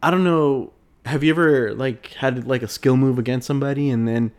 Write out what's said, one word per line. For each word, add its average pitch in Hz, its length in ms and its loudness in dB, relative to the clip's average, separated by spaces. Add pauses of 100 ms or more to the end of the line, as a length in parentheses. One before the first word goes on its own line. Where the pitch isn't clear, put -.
I 160 80 0
don't 185 140 2
know. 151 480 0 (340)
Have 139 180 -4
you 156 60 4
ever, 147 440 2
like, 127 400 -6
had, 127 320 -2
like, 123 160 -2
a 110 60 -8
skill - 280 2
move 131 220 2
against 123 300 -4
somebody 139 420 -2
and 117 160 0
then 117 320 0